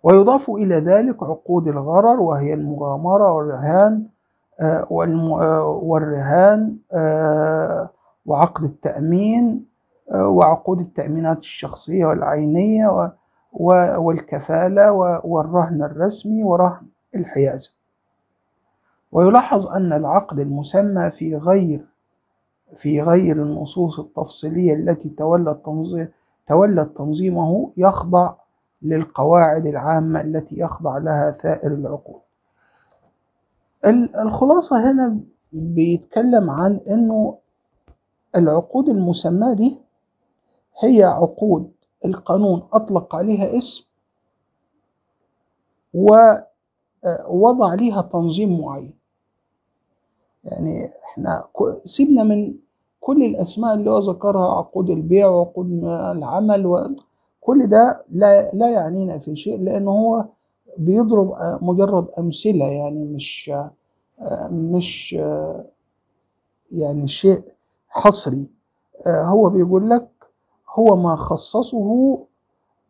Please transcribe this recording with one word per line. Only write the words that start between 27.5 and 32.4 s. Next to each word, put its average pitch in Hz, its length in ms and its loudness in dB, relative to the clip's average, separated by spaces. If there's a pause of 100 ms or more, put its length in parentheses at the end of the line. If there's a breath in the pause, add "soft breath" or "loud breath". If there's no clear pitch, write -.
يخضع 180 560 2 (500)
للقواعد 160 840 2
العامة 156 540 -2
التي 156 380 -6
يخضع 156 400 -6
لها 151 440 -2
سائر 156 300 -4
العقود. 143 480 -10 (1600)